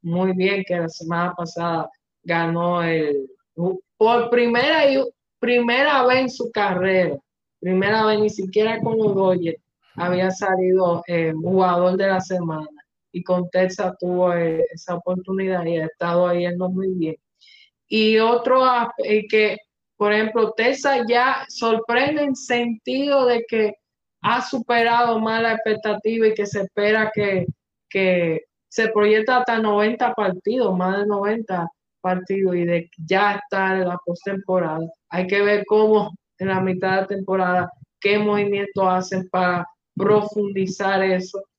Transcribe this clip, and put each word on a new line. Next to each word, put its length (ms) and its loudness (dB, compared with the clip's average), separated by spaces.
muy 320 0
bien, 340 0
que 100 -2
la 120 -2
semana 460 -4
pasada 540 -6
ganó 600 0
el, 440 -2
por 320 2
primera 640 2
y, 120 2
primera 680 2
vez 160 4
en 80 -2
su 220 -8
carrera, 640 0
primera 480 0
vez, 120 2
ni 100 2
siquiera 520 0
con 160 -2
los 180 2
Dodgers 460 0
había 340 0
salido, 760 2
eh, 260 0
jugador 640 2
de 100 0
la 120 0
semana, 480 -4
y 120 -10
con 280 -2
Texas 480 -2
tuvo, 340 0
eh, 400 0
esa 220 -8
oportunidad 680 -4
y 120 -2
ha 80 -2
estado 480 0
yendo 360 -2
muy 260 -4
bien. 200 -4
Y 300 2
otro 480 2
aspe-, 580 0
y 40 -14
que, 300 2
por 140 0
ejemplo, 460 0
Texas 500 0
ya 400 0
sorprende 760 0
en 120 -2
sentido 920 -2
de 200 0
que 260 0
ha 200 0
superado 760 2
más 240 0
la 100 2
expectativa 760 0
y 60 2
que 140 -4
se 160 -4
espera 500 0
que, 320 0
que 540 0
se 220 0
proyecta 480 4
hasta 220 0
noventa 540 0
partidos, 640 -2
más 220 0
de 80 0
noventa 640 -2
partidos, 540 -2
y 100 0
de 240 -2
ya 300 2
estar 420 -2
en 100 0
la 160 -4
postemporada. 800 -4
Hay 180 -4
que 140 0
ver 260 2
cómo 440 2
en 80 -4
la 120 -2
mitad 360 0
de 60 2
la 60 -4
temporada, 640 -2
qué 160 2
movimiento 720 0
hacen 400 -2
para 360 0
profundizar 1080 0
eso. 380 -2